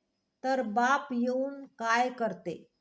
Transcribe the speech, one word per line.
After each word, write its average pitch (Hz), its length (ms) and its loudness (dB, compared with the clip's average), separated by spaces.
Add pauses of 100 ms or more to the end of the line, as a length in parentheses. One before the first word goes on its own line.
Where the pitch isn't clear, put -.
(440)
तर 262 180 2
बाप 247 520 2
येऊन 262 520 -2
काय 233 440 0
करते?" 190 720 -6